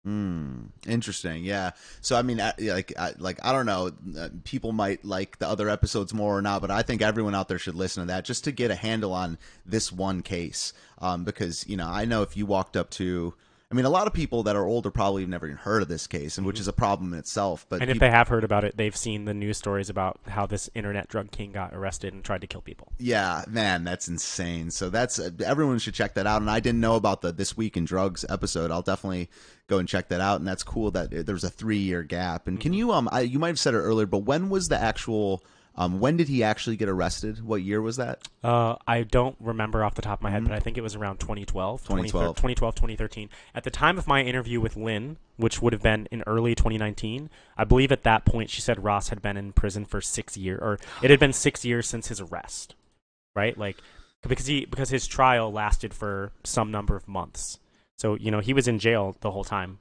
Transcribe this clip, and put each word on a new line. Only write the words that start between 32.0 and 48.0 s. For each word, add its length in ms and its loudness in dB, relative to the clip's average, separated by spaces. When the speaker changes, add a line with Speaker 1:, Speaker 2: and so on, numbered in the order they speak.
Speaker 1:
gap. 440 -4
And 140 -2
can 120 0
Speaker 2:
Mm-hmm. 60 0
Speaker 1:
you, 140 2
um, 180 2
I, 120 2
you 160 0
might 100 2
have 100 -2
said 140 4
it 60 4
earlier, 280 4
but 120 0
when 320 0
was 180 0
the 100 2
actual, 640 0
um, 260 0
when 180 4
did 100 4
he 140 2
actually 340 2
get 140 0
arrested? 520 -2
What 200 0
year 180 0
was 160 -4
that? 320 -6
Speaker 2:
Uh, 300 4
I 180 2
don't 360 2
remember 420 0
off 120 2
the 80 -4
top 160 -4
of 40 -6
my 80 -2
head, 120 2
Speaker 1:
Mm-hmm. 80 4
Speaker 2:
but 60 -2
I 40 -2
think 160 -2
it 60 -4
was 120 -6
around 240 -4
twenty 280 -4
twelve, 360 -2
Speaker 1:
Twenty 280 0
twelve. 260 0
Speaker 2:
twenty 180 4
twelve, 200 2
twenty 200 2
thirteen. 360 -6
At 100 -6
the 60 -2
time 260 4
of 100 -4
my 160 6
interview 380 0
with 160 0
Lynn, 400 -2
which 240 2
would 100 6
have 100 -2
been 280 4
in 160 -6
early 280 2
twenty 220 4
nineteen, 540 -2
I 80 2
believe 260 8
at 120 4